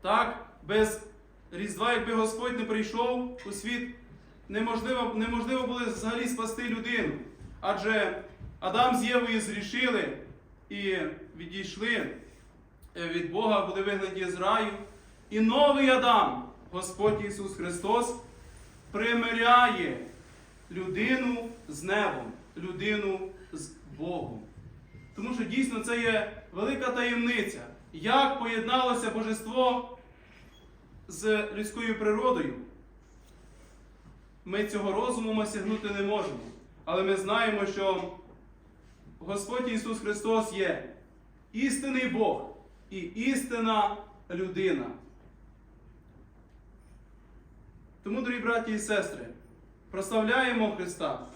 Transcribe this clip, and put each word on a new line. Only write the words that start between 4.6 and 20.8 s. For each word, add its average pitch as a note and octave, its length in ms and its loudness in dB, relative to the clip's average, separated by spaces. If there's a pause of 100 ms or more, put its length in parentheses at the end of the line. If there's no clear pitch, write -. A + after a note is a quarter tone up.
неможливо A#3+ 520 0
було A#3+ 200 -2
взагалі A3+ 420 -2
спасти A3+ 340 -4
людину. A3 520 -2 (460)
Адже G3+ 640 0 (380)
Адам A#3 360 4
з G#3 80 2
Євою A#3 360 2
згрішили A3 760 -2 (500)
і G3 280 -2 (400)
відійшли, F#3+ 520 -6 (1080)
е, E3+ 120 -6
від E3+ 240 -4
Бога, G3+ 340 4
були F#3+ 160 -2
вигнані F#3+ 420 -2
з F3 160 -4
раю. G#3+ 320 2 (580)
І G#3+ 100 0
новий C4+ 500 8
Адам, A#3+ 580 6 (220)
Господь G#3 540 0
Ісус G3 300 -6
Христос, G3 600 0 (760)
примиряє A#3 1160 4 (640)
людину A#3 800 0 (200)